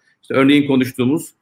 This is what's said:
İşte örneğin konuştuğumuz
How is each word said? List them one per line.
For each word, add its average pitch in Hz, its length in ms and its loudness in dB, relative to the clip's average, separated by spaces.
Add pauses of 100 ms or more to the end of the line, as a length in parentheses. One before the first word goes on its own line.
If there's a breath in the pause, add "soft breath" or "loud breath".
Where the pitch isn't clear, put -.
(220)
İşte - 120 -10
örneğin 143 320 2
konuştuğumuz 131 640 -2 (120)